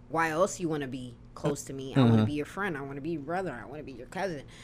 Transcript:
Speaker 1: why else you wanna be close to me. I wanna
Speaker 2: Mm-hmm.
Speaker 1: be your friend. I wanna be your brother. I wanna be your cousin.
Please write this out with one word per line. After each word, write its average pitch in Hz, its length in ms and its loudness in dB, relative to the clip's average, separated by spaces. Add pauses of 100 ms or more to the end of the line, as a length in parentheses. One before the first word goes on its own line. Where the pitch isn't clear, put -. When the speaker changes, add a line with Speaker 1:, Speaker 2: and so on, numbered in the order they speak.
Speaker 1:
why 160 220 2
else 180 280 2
you 175 80 0
wanna 147 200 -2
be 127 260 -8 (220)
close 147 300 -2
to 139 80 -10
me. 135 220 -8
I 139 60 6
wanna 117 160 8
Speaker 2:
Mm-hmm. 110 80 6
Speaker 1:
be 104 80 2
your 147 140 -2
friend. 190 280 -4
I 135 60 -6
wanna 139 200 -8
be 160 100 -4
your 156 100 -4
brother. 165 420 -4
I 101 60 -12
wanna 147 140 -12
be 131 100 -12
your 123 140 -14
cousin. 165 340 -4 (220)